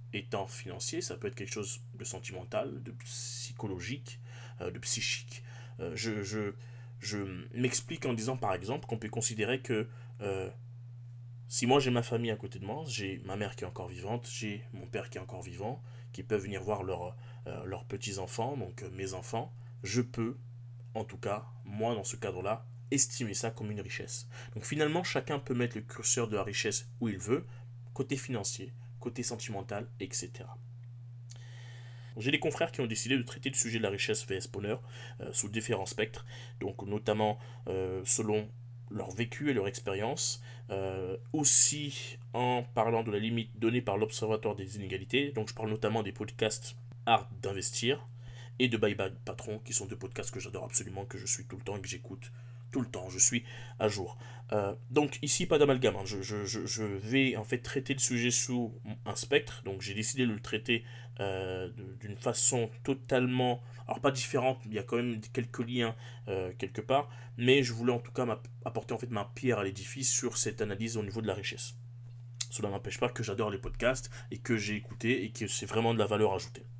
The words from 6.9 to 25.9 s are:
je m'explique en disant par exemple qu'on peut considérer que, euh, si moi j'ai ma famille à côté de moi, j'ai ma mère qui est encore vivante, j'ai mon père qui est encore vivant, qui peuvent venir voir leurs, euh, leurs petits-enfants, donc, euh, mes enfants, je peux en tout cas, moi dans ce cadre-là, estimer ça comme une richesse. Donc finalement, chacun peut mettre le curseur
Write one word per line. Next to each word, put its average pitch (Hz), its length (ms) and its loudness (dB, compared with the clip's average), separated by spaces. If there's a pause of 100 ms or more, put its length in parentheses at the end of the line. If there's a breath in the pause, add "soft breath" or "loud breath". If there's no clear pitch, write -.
je 104 180 -2 (360)
m'explique 127 520 0
en 127 80 2
disant 117 240 0
par 117 160 2
exemple 110 320 -2
qu'on 113 140 -2
peut 107 100 -4
considérer 113 520 2
que, 113 260 2 (340 loud breath)
euh, 95 280 0 (1000)
si - 180 2
moi 135 140 10
j'ai 127 100 4
ma 120 140 6
famille 117 260 2
à 110 60 2
côté - 240 -8
de 95 60 -8
moi, 131 220 -4
j'ai 101 380 -4
ma 95 100 -4
mère 101 200 -2
qui - 80 -6
est 92 40 -4
encore 90 200 -6
vivante, 95 440 -4
j'ai 104 400 -4
mon 92 140 -10
père - 240 -6
qui - 80 -10
est 92 40 -4
encore 92 200 -10
vivant, 95 400 -6 (300 loud breath)
qui - 100 -10
peuvent 104 220 0
venir 95 180 -4
voir 98 220 0
leurs, 90 340 -4 (300 loud breath)
euh, - 180 -6
leurs 92 200 -6
petits-enfants, 104 720 -4
donc, 107 280 -6
euh, 92 80 -8
mes 95 240 -4
enfants, 113 360 -4 (300 loud breath)
je 101 200 2
peux 117 360 -2 (560)
en 110 100 -2
tout - 140 -10
cas, 104 280 -2 (200)
moi 110 300 0
dans 101 80 -2
ce - 120 -4
cadre-là, 98 520 -2 (240)
estimer 123 420 4
ça 113 160 2
comme 107 220 -4
une 104 100 -2
richesse. - 460 -6 (260 loud breath)
Donc 110 100 -6
finalement, 156 400 4
chacun 143 360 0
peut 131 160 0
mettre 120 200 2
le 107 60 -2
curseur - 460 2